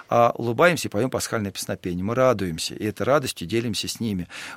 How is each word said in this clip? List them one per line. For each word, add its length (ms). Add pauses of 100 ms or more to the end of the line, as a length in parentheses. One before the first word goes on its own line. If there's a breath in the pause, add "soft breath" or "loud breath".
а 260
улыбаемся 540
и 20
поём 200
пасхальное 400
песнопение. 520
Мы 120
радуемся, 600
и 120
этой 160
радостью 440
делимся 420
с 120
ними. 260 (300 loud breath)